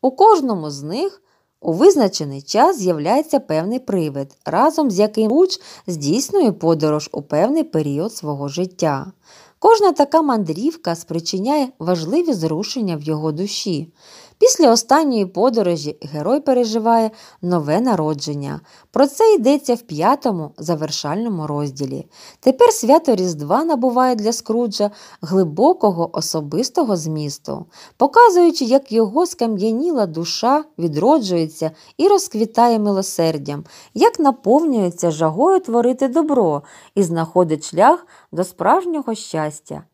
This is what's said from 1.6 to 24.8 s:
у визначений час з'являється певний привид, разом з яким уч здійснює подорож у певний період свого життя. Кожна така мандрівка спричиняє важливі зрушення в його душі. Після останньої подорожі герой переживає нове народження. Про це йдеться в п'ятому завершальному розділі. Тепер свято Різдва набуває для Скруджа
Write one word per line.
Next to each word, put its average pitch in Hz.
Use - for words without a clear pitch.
у -
визначений 185
час 294
з'являється 196
певний 190
привид, 151
разом 277
з 180
яким 214
уч 370
здійснює 190
подорож 156
у 147
певний 233
період 156
свого 143
життя. 160
Кожна 415
така 285
мандрівка 214
спричиняє 190
важливі 180
зрушення 175
в 147
його 156
душі. 165
Після 349
останньої 247
подорожі 180
герой 156
переживає 226
нове 175
народження. 151
Про 277
це 440
йдеться 277
в 240
п'ятому 175
завершальному 160
розділі. 143
Тепер 339
свято 269
Різдва 180
набуває 254
для 214
Скруджа 220